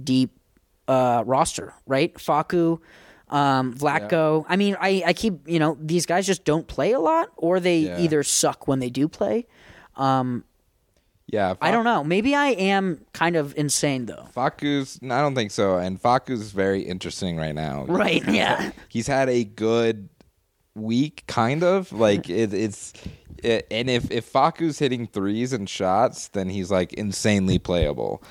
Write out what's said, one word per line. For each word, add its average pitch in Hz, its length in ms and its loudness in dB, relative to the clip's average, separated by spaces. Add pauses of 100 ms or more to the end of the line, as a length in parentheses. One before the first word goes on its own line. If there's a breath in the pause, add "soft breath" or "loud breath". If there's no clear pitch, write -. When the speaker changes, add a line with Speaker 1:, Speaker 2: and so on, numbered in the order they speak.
Speaker 1:
deep, 131 300 0 (560)
uh, 123 380 2
roster, 135 480 -2 (140)
right? 135 280 0
Facu, 165 640 0 (500 loud breath)
um, 135 460 2
Vlatko. 156 640 0
Speaker 2:
Yeah. - 120 -12
Speaker 1:
I - 20 2
mean, 202 240 2
I, 190 280 0
I 175 60 2
keep, 190 340 -4
you 165 120 0
know, 151 200 2
these 156 260 0
guys 180 220 0
just 185 180 -2
don't 156 220 0
play 160 240 0
a 269 80 2
lot, 320 380 2
or 180 220 2
they 175 200 4
Speaker 2:
Yeah. 156 200 -2
Speaker 1:
either 151 240 2
suck - 440 0
when 135 120 2
they 123 100 -4
do 131 180 0
play. 214 400 -2 (480 loud breath)
Um, 131 480 0 (880)
Speaker 2:
Yeah, 98 200 2 (100)
Speaker 1:
I 151 60 0
Speaker 2:
Fac- 190 60 2
Speaker 1:
don't 226 100 2
know. 220 200 2
Maybe 208 300 0
I 285 140 2
am 190 540 0 (120)
kind 170 220 0
of 143 200 -2
insane, 139 520 -2
though. - 180 -14 (100)
Speaker 2:
Facu's, 143 640 -2
no, 127 140 -6
I 131 80 2
don't 143 140 0
think 107 160 -2
so. 95 260 2
And 92 240 -2
Facu's 120 500 0
very 98 300 0
interesting 90 560 -6
right 78 160 -4
now. 73 340 -4
Speaker 1:
Right, 180 400 0
yeah. 196 440 0 (160)
Speaker 2:
He's 113 180 -6
had 135 240 0
a 123 140 2
good 110 680 0 (640)
week, 117 540 -2
kind 127 360 0
of. 185 280 0
Like, 104 400 2
it, 104 200 0
it's, 101 420 -6 (500 loud breath)
it, 113 260 0
and 123 220 -2
if, 120 180 0
if - 240 -4
Facu's 160 460 2
hitting 123 260 0
threes 107 480 -2
and 98 160 -6
shots, 101 600 0
then 95 200 -4
he's, 95 220 -4
like, 90 220 0
insanely 98 680 0
playable. 71 720 -2